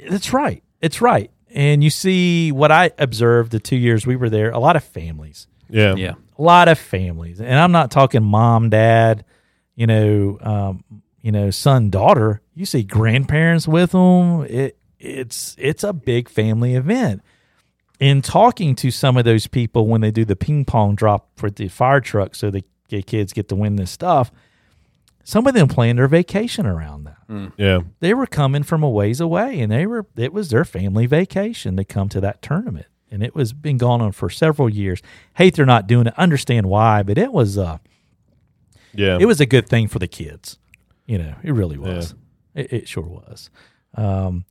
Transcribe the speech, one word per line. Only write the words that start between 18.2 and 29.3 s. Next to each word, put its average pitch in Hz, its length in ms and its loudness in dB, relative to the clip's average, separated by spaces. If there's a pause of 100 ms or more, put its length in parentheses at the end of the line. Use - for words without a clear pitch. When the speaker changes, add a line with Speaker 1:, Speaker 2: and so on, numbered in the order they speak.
Speaker 1:
talking 185 540 2
to 131 140 -2
some 127 260 0
of 120 80 2
those 113 220 2
people 117 400 -2
when 113 160 2
they 107 80 0
do 113 140 0
the 104 120 -2
ping 147 300 -2
pong 104 280 2
drop 104 420 0
for 107 140 -6
the 101 180 -8
fire 131 320 0
truck 101 340 -4
so 104 160 -6
the 95 120 -6 (260)
ki-, 101 140 -6
kids 104 300 -4
get 107 160 -6
to 95 80 -4
win 104 200 -2
this 95 140 -4
stuff, 156 400 0 (920)
some 247 220 0
of 269 80 2
them 175 120 4
plan 120 300 0
their 127 100 2
vacation 180 600 -2
around 76 380 -8
that. 76 120 -20 (120)
Speaker 3:
Mm. 101 280 -12
Speaker 2:
Yeah. 98 240 2 (200)
Speaker 1:
They 185 140 0
were 254 120 -2
coming 143 360 -2
from 156 200 -2
a 147 80 0
ways 110 300 0
away, 180 400 -2